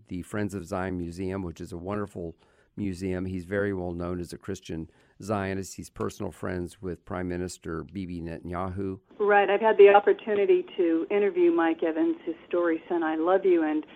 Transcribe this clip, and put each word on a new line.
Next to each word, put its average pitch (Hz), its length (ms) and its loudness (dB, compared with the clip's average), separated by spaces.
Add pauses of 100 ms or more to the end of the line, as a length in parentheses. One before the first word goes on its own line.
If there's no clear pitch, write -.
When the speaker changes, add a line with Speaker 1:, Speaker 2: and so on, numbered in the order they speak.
Speaker 1:
the 90 120 -8
Friends 104 320 -4
of 95 120 -8
Zion 92 320 -4
Museum, 92 440 -6
which 85 180 -10
is 87 120 -12
a 87 60 -10
wonderful 95 580 -8 (400)
museum. 92 500 -4
He's 92 200 -6
very 101 280 0
well 90 200 -6
known 87 260 -6
as 85 120 -10
a - 60 -12
Christian 85 540 -10 (320)
Zionist. 98 520 -4
He's - 140 -14
personal 104 420 -8
friends 90 480 -8
with 87 240 -8
Prime 92 240 -6
Minister 87 560 -6
Bibi 90 380 -8
Netanyahu. 90 800 -6 (200)
Speaker 2:
Right. 202 300 4
I've 202 120 0
had 220 160 4
the 202 120 12
opportunity 202 760 4 (140)
to 165 320 2
interview 185 420 4
Mike 165 300 0
Evans, 165 440 0
his 160 100 -6 (120)
story, 170 400 0
Son, 175 140 0
I 160 140 0
Love 185 280 2
You, 175 200 4
and 151 200 0 (120)